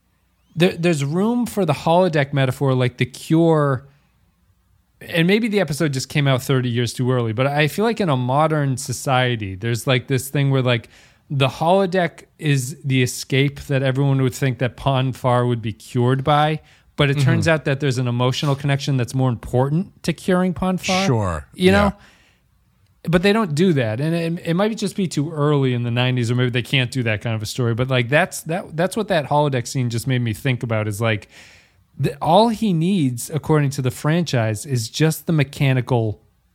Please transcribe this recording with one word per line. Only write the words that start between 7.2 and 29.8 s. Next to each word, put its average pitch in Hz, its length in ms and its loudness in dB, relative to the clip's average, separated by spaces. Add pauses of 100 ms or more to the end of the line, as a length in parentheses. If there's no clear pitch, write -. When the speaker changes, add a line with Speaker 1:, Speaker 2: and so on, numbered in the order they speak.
Speaker 1:
but 127 140 0
I 147 220 2
feel 202 160 -2
like 233 160 0
in 196 80 0
a 139 80 2
modern 139 600 0
society, 123 800 -2
there's, 113 320 -4
like, 127 220 0
this 131 200 -2
thing 139 220 0
where, 135 120 2
like, 120 260 0 (420)
the 139 180 2
holodeck 180 760 0 (140)
is 143 460 -2
the 131 180 2
escape 139 580 0
that 139 220 -2
everyone 135 400 2
would 127 120 0
think 131 240 -2
that 123 180 -4
Pon 131 360 0
farr 123 340 2
would 120 160 -2
be 110 100 -6
cured 127 520 0
by, 151 360 2 (360)
but 147 140 2
it 143 100 0
turns 156 260 2
Speaker 2:
Mm-hmm. 160 80 4
Speaker 1:
out 156 120 -2
that 139 140 0
there's 135 180 0
an 123 100 -2
emotional 127 480 0
connection 139 400 -2
that's 120 180 -4
more 131 160 2
important 135 720 -2
to 175 100 -2
curing 185 400 0
Pon 185 260 -2
farr. 190 280 -2
Speaker 2:
Sure. 98 480 0
Speaker 1:
You 185 160 4
know? 202 140 6
Speaker 2:
Yeah. 196 80 2 (1120)
Speaker 1:
But 170 180 2
they 202 100 4
don't 202 220 0
do 180 200 4
that. 117 260 0
And 165 380 -2
it, - 100 -12
it 165 60 0
might 214 220 0
just 202 200 -6
be 190 100 0
too 151 240 -4
early 143 420 2
in 120 120 -2
the 120 60 -2
nineties, 123 400 0
or 123 40 0
maybe 123 160 2
they 120 120 -2
can't 127 280 0
do 127 140 -4
that 107 160 -2
kind 113 160 -4
of 104 60 -6
a 110 40 -6
story. 117 260 -2
But, 127 160 -2
like, 123 200 0
that's, 160 340 0
that, 165 340 -8
that's 180 200 -2
what 214 120 -2
that 156 180 0
holodeck 143 420 0
scene 127 200 -2